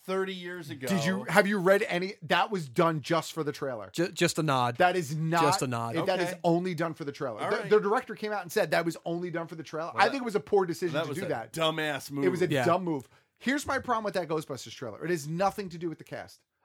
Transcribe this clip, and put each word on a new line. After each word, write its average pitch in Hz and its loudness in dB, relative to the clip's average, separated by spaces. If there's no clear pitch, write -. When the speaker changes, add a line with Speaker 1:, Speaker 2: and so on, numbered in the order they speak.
Speaker 1:
thirty 190 -2
years 175 -10
ago? 143 -8
Speaker 2:
Did 190 2
you, 190 0
have 185 4
you 208 2
read 196 6
any? 185 -2
That 180 2
was 170 -4
done 165 2
just 160 -2
for 160 -4
the 143 -2
trailer. 117 -6
Speaker 3:
Ju-, 170 0
just 170 0
a 160 2
nod. 123 2
Speaker 2:
That 180 6
is 156 -2
not 160 2
Speaker 3:
Just 175 4
a 143 0
nod. 117 -2
Speaker 2:
That 185 2
is 175 0
Speaker 1:
Okay. 180 -6
Speaker 2:
only 175 2
done 165 -2
for 160 -10
the 139 -6
trailer. 117 -6
Speaker 1:
All 170 -2
Speaker 2:
The, 233 0
Speaker 1:
right. 202 -4
Speaker 2:
the 214 8
director 214 0
came 214 -6
out 196 -4
and 170 -12
said 180 2
that 170 2
was 165 -2
only 175 -4
done 165 -6
for 165 -14
the 160 -10
trailer. 165 -6
Speaker 1:
Well, - -10
Speaker 2:
I - 8
Speaker 1:
that, - 4
Speaker 2:
think 262 -4
it 240 -4
was 208 0
a - -2
poor 196 2
decision 170 -2
Speaker 1:
that 156 0
Speaker 2:
to 147 -6
Speaker 1:
was 135 -6
Speaker 2:
do - -4
Speaker 1:
a - -4
Speaker 2:
that. 113 -4
Speaker 1:
dumbass 156 0
move. 143 -2
Speaker 2:
It 185 4
was 180 2
a 175 4
Speaker 3:
Yeah. 131 4
Speaker 2:
dumb 185 4
move. 151 -4
Here's 277 -2
my 269 -2
problem 220 -2
with 202 -4
that 175 -4
Ghostbusters 151 -6
trailer. 117 -10
It 165 -2
has 151 -2
nothing 190 -2
to 180 -12
do 165 -6
with 156 -12
the 151 -20
cast. 104 -14